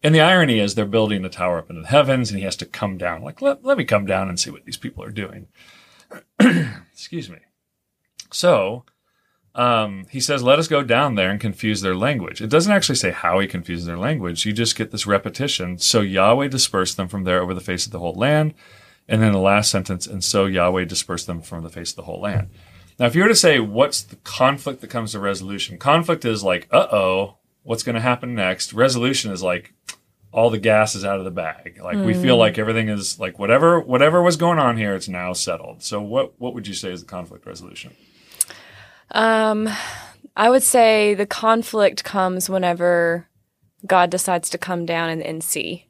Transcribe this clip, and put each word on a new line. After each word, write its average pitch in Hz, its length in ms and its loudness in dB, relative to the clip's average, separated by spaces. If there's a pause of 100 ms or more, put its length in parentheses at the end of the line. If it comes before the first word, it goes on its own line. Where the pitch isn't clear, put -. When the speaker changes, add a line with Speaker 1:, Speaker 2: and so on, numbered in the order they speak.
Speaker 1:
And 151 120 4
the 160 60 8
irony 156 380 6
is 101 160 0
they're 110 120 0
building 104 360 0
the 92 80 -6
tower 90 280 -2
up - 120 -12
into 85 120 -12
the 80 60 -14
heavens, 131 420 2
and 101 100 -6
he 95 40 -8
has 92 120 -6
to - 100 -12
come 95 320 -6
down, 87 240 -6
like, 147 180 -14
"Let, 277 240 -2
let 262 140 2
me 139 60 -2
come 104 220 2
down 95 220 0
and 90 120 -6
see - 100 -4
what - 140 -20
these - 120 -14
people - 280 -12
are 107 80 -14
doing." 98 340 -10 (560)
<clears throat> - 380 -10 (520)
Excuse 131 380 -12
me. 80 80 -20 (960)
So, 117 520 2 (720)
um, 110 560 0
he 131 100 -8
says, 135 220 0
"Let 131 160 6
us 160 100 -2
go 143 160 2
down 123 320 2
there 92 140 2
and 101 100 -4
confuse 107 400 -2
their 95 160 0
language." 110 440 -4
It 107 100 -6
doesn't 170 220 4
actually 185 240 2
say 92 140 0
how 87 300 0
he 98 80 0
confuses 85 380 -8
their 85 120 -6
language. 95 480 -4
You 107 60 -2
just 113 240 -2
get 107 160 -6
this 104 140 -6
repetition. 98 720 -2
"So - 220 2
Yahweh 101 480 4
dispersed 107 480 -2
them 95 120 -4
from 98 160 -6
there 90 160 2
over 90 140 -4
the 90 60 -8
face 90 260 -6
of 110 60 -14
the 95 60 -10
whole 85 160 -8
land." 151 400 0 (540)
And 110 140 2
then 107 100 4
the 98 60 2
last 98 320 4
sentence, 92 360 -4
"And 95 160 -10
so 98 240 2
Yahweh 92 380 2
dispersed 85 420 -8
them 85 140 -8
from 82 240 -12
the 82 60 -14
face 85 200 -12
of - 60 -12
the 85 60 -18
whole 87 180 -12
land." 101 300 -6 (500)
Now, 123 60 2
if 117 100 0
you 180 60 4
were 214 60 4
to 226 60 4
say, 156 240 6
"What's 113 440 0
the - 140 -20
conflict 135 680 -2
that 113 80 -18
comes 113 220 -6
to 107 60 -8
resolution?" 98 600 -6
Conflict 160 460 0
is 110 200 -2
like, 90 260 0
"Uh-oh, 98 680 2 (260)
what's 113 180 -6
gonna 117 180 -4
happen 123 360 -2
next?" 95 360 -4
Resolution 123 600 0
is 90 100 -8
like, 90 300 -4 (580)
all 117 200 4
the 110 80 -2
gas 107 360 4
is 98 120 -8
out 98 120 -2
of 92 60 -8
the 92 60 -8
bag. 85 520 -10
Like, 90 140 -6
we - 160 0
feel 135 240 4
Speaker 2:
Mm. 117 40 6
Speaker 1:
like 107 180 4
everything 110 320 -2
is, 101 280 -6
like, 95 200 -10
whatever, 143 420 4
whatever 156 420 4
was 175 140 4
going 170 220 2
on 120 180 2
here, 104 180 -2
it's 92 140 -8
now 90 240 -6
settled. - 500 -8
So 104 200 -6
what, 113 360 -4
what 120 140 -8
would 107 160 -12
you 98 60 -10
say 92 180 -8
is 90 80 -10
the 90 80 -20
conflict 90 380 -14
resolution? - 460 -18 (1160)
Speaker 2:
Um, 220 580 0 (680)
I 214 140 4
would 262 120 6
say 220 520 6
the 196 120 -2
conflict 220 760 0
comes 185 460 -2
whenever 175 760 0 (600)
God 180 240 4
decides 180 400 -2
to - 80 -8
come 175 260 -6
down 165 240 -2
and, 160 140 -6
and 160 200 -8
see. - 480 -8